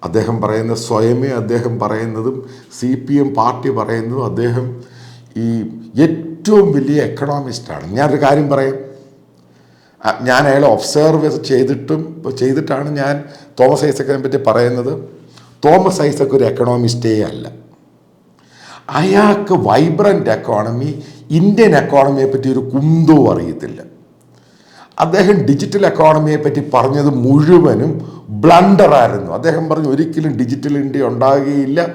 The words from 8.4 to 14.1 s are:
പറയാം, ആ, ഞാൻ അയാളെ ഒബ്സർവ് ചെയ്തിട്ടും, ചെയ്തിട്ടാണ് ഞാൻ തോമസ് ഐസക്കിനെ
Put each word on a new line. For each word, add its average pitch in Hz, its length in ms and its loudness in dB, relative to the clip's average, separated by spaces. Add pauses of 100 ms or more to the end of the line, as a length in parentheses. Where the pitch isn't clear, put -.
പറയാം, 135 260 0 (1300)
ആ, 110 160 -2
ഞാൻ 127 260 2
അയാളെ 139 200 4
ഒബ്സർവ് 151 760 0
ചെയ്തിട്ടും, 135 800 -2 (160)
ചെയ്തിട്ടാണ് 139 500 -2 (120)
ഞാൻ 143 220 -4 (360)
തോമസ് 139 260 4
ഐസക്കിനെ 139 320 -2